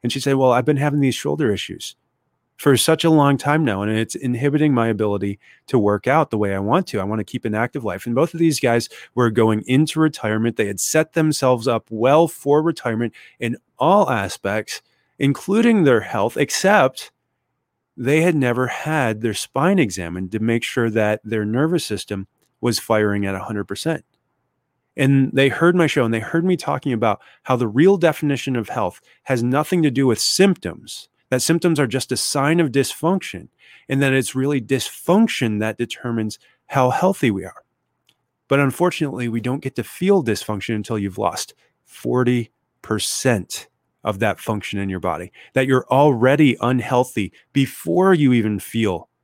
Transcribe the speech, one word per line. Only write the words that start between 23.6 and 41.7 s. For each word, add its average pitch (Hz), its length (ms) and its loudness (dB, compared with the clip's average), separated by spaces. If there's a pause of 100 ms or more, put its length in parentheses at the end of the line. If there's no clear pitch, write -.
percent. 151 400 -6 (920)
And 135 380 2
they 135 160 4
heard 175 260 2
my 170 100 4
show 135 200 0
and 113 80 0
they 117 80 -2
heard 165 240 -2
me 185 100 2
talking 139 380 -4
about 107 260 0 (240)
how 127 140 0
the 117 100 0
real 165 300 4
definition 143 580 -2
of 110 140 -4
health 98 320 -4 (220)
has 120 200 0
nothing 151 400 0
to 147 80 2
do 131 160 2
with 113 120 2
symptoms, - 920 -2 (200)
that 127 120 0
symptoms 165 360 2
are 139 100 2
just 127 260 -4
a 113 40 -4
sign 151 440 0
of 139 100 0
dysfunction, 139 800 -4 (400)
and 135 120 0
that 135 120 2
it's 131 200 -2
really 135 280 -2
dysfunction 135 1000 0
that 110 180 -4
determines 117 600 -6 (280)
how 127 240 2
healthy 180 400 0
we 92 120 -4
are. - 220 -18 (800)
But 139 140 2
unfortunately, 139 680 -2
we 113 140 -4
don't 127 200 -4
get - 140 -8
to 117 80 -6
feel 185 400 0
dysfunction 107 500 -4
until 107 240 -4
you've 98 200 -4
lost - 360 -6 (300)